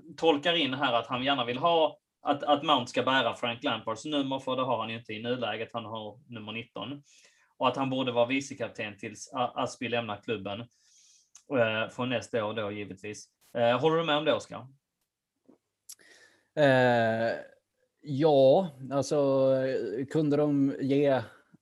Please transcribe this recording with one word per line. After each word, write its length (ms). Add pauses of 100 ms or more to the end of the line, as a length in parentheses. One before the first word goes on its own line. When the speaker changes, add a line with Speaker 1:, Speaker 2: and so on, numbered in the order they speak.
(160)
Speaker 1:
tolkar 380
in 200
här 180
att 140
han 180
gärna 200
vill 140
ha, 400 (240)
att, 200
att 200
Mount 280
ska 120
bära 320
Frank 300
Lampards 400
nummer, 340
för 180
det 60
har 180
han 100
ju 80
inte 140
i 100
nuläget. 500
Han 120
har 340 (100)
nummer 240
nitton. 500 (540)
Och 120
att 80
han 140
borde 220
vara 140
vicekapten 720
tills 360
A-, 200
Aspi 340
lämnar 280
klubben, 440
eh, 1300
från 180
nästa 360
år 100
då, 180
givetvis. 520 (340)
Eh, 220
håller 160
du 80
med 120
om 80
det, 100
Oskar? 320 (1900)
Speaker 2:
Eh, 720 (680)
ja, 680 (240)
alltså, 560 (640)
kunde 240
de 440
ge 420 (400)